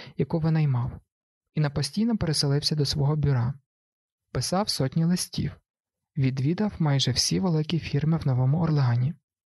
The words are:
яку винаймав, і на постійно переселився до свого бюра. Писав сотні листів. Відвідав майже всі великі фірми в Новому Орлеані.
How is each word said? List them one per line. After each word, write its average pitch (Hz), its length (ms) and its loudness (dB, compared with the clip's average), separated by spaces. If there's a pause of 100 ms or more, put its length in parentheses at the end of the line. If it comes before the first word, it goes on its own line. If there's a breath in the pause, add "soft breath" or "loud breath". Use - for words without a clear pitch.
(180 loud breath)
яку 160 220 -2
винаймав, 151 600 0 (540)
і 156 60 -2
на 147 100 2
постійно 202 480 -2
переселився 147 580 0
до 147 100 2
свого 147 300 0
бюра. 139 380 2 (800)
Писав 180 380 -2
сотні 151 360 0
листів. - 460 -2 (680)
Відвідав 143 640 0
майже 139 320 2
всі 165 280 0
великі 160 400 0
фірми 151 380 0
в 151 100 -2
Новому 131 340 2
Орлеані. 139 520 0 (320)